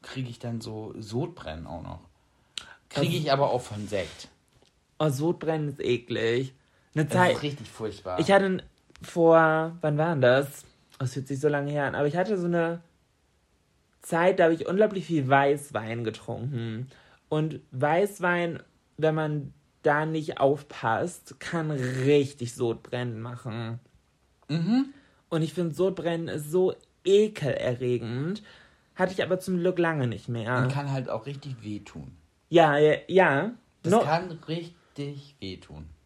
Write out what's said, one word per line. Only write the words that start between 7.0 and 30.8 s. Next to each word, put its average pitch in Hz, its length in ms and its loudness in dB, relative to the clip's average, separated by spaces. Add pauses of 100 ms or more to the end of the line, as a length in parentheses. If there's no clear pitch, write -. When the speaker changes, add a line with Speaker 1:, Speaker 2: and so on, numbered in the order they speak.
Speaker 1:
Das - 80 -6
Speaker 2:
Zeit 180 220 4
Speaker 1:
ist - 60 -8
richtig 139 280 -8
furchtbar. 95 500 -8
Speaker 2:
Ich 170 100 2
hatte 196 160 6
n-, 185 160 -2 (400)
vor, 165 760 6
wann 151 180 0
war 160 120 2
denn 151 120 0
das? 131 420 4 (360)
Oh, 135 40 -2
es 127 100 -6
fühlt 139 140 -8
sich 139 120 -6
so 147 80 2
lange 143 240 -2
her 143 140 -2
an, - 100 -4
aber 143 100 0
ich 147 100 -2
hatte 190 220 0
so 175 80 -2
eine 170 340 -2 (1200)
Zeit, 180 380 2
da 180 60 6
habe 165 100 6
ich 160 140 -6
unglaublich 196 380 0
viel 147 220 0
Weißwein 135 760 0
getrunken. 113 840 -6 (400)
Und 156 320 -2 (120)
Weißwein, 175 880 0 (340)
wenn 156 180 2
man 151 380 -2 (300)
da 151 240 2
nicht 160 340 -4
aufpasst, 139 1000 -2
kann 160 320 -4
richtig 131 840 0
Sodbrennen 117 640 -4
machen. 117 580 -8 (680)
Speaker 1:
Mhm. 196 380 2 (420)
Speaker 2:
Und 160 140 0
ich 160 120 -4
finde, 170 200 -2
Sodbrennen 170 540 -2
ist 147 220 -8
so 185 240 2 (300)
ekelerregend. 131 1400 0 (540)
Hatte 185 160 0
ich - 100 -2
aber 180 160 0
zum 185 200 -2
Glück 170 200 0
lange 160 300 2
nicht 107 200 -8
mehr. 117 280 -2
Speaker 1:
Und 131 160 2
kann 139 180 -4